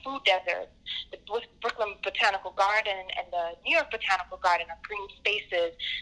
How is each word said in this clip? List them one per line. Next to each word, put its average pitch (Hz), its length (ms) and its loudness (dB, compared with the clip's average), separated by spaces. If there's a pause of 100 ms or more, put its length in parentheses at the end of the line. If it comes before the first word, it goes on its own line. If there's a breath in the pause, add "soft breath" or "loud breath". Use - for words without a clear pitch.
food - 220 -6
deserts, 185 460 2 (400 loud breath)
the 196 160 -12
Bro-, 226 140 -2 (200)
Brooklyn 220 280 -2 (140)
Botanical 196 540 2
Garden 202 480 2 (100)
and 175 160 -4
the 170 200 -2 (120)
New 285 120 2
York 302 160 2
Botanical 190 460 0
Garden 180 340 4
are - 100 -12
green 202 260 -8 (120)
spaces 190 580 0 (240 loud breath)